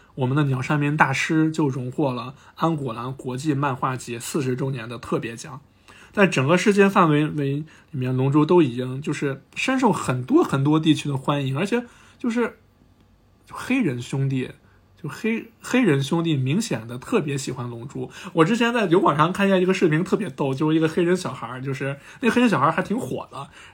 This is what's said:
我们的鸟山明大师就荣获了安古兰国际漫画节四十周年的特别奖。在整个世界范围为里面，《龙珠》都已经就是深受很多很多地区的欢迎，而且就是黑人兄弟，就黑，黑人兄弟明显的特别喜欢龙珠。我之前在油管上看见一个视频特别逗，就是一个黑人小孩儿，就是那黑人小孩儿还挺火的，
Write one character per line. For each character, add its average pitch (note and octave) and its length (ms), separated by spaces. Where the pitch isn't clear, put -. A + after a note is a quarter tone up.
我 C3+ 100
们 B2+ 80
的 D3 120
鸟 C3 160
山 D3+ 180
明 C#3+ 160
大 C3+ 160
师 D#3+ 400
就 D#3 160
荣 B2+ 240
获 C3+ 220
了 A#2+ 220
安 E3 220
古 C3 160
兰 A#2+ 180
国 B2+ 240
际 D3 180
漫 C3+ 220
画 B2+ 220
节 A#2+ 200
四 C#3+ 240
十 B2+ 140
周 C3+ 160
年 A#2 160
的 A#2 100
特 - 220
别 A2+ 160
奖。 A#2 240
在 G3+ 120
整 C#3 220
个 F3 100
世 G#3 160
界 G3+ 140
范 F#3+ 220
围 D3 160
为 D3 400
里 - 0
面， B2+ 240
《龙 C3 160
珠》 D3+ 140
都 F3 160
已 B2 120
经 B2+ 280
就 D3+ 100
是 C#3 300
深 C4 220
受 B3+ 140
很 B2+ 320
多 D4+ 180
很 C#3 220
多 D#3 160
地 D#3 160
区 C#3+ 140
的 C3+ 80
欢 C#3+ 280
迎， C3 120
而 F#3 80
且 A#3+ 180
就 A#3+ 120
是 A3+ 300
黑 C4 300
人 B2 200
兄 C3+ 260
弟， C3 240
就 D#3+ 60
黑， A3 440
黑 B3 220
人 C#3 180
兄 E3 220
弟 E3 120
明 C3+ 240
显 A#2 280
的 B2 100
特 G3 240
别 C#3 160
喜 - 140
欢 B2+ 180
龙 A#2 180
珠。 B2+ 220
我 D#3+ 120
之 A3 120
前 A#3 160
在 A3+ 120
油 F3 140
管 D#3+ 160
上 D#3 160
看 G3 160
见 F#3+ 140
一 F#3 40
个 F#3+ 80
视 F#3 140
频 D#3 160
特 F#3 140
别 F3 120
逗， C3+ 240
就 D#3 180
是 D#3 40
一 D#3+ 40
个 D#3+ 80
黑 F3 160
人 F3 120
小 F3+ 180
孩 A#2+ 120
儿， B2+ 160
就 C3+ 120
是 C#3 240
那 A3+ 80
黑 A#3+ 120
人 B3 80
小 D3+ 100
孩 C3+ 60
儿 D#3+ 60
还 F3+ 100
挺 G3+ 160
火 C#3 340
的， B2 60